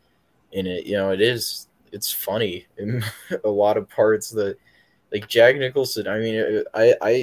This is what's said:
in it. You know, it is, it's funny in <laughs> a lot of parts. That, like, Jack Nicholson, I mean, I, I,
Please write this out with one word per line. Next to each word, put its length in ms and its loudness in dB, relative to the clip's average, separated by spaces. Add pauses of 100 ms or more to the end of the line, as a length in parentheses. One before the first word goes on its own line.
(540)
in 140 -6
it. 180 -8
You 120 -4
know, 140 0
it 100 0
is, 460 -2 (240)
it's 200 -8
funny 560 -6 (100)
in 260 -6 (200)
<laughs> 200 -8
a 60 0
lot 280 4
of 120 -4
parts. 420 2
That, 260 -4 (540)
like, 160 -6
Jack 300 6
Nicholson, 500 -2
I 120 -4
mean, 440 -2 (100)
I, 280 6
I, 80 0 (140)